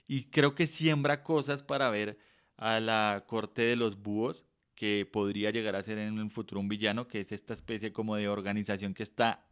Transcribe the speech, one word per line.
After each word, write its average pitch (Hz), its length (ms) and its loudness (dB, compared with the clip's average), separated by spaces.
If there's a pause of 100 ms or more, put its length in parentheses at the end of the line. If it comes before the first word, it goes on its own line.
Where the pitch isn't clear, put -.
y 127 200 -4
creo 143 280 4
que 160 140 2
siembra 147 560 0
cosas 143 400 0
para 139 260 0
ver 104 260 -2 (400)
a 113 220 2
la 107 480 2
corte 110 360 -2
de 117 120 4
los 110 260 0
búhos, 104 440 -2 (320)
que 104 340 0
podría 101 420 0
llegar 107 240 -2
a 98 80 -4
ser 107 140 -6
en 107 200 -4
el 107 120 -4
futuro - 300 -6
un 98 80 -2
villano, 107 380 0
que 107 140 -6
es 98 100 -6
esta 107 240 -8
especie 107 380 -6
como 107 240 -2
de 104 120 0
organización 101 640 -2
que 107 120 -6
está - 480 0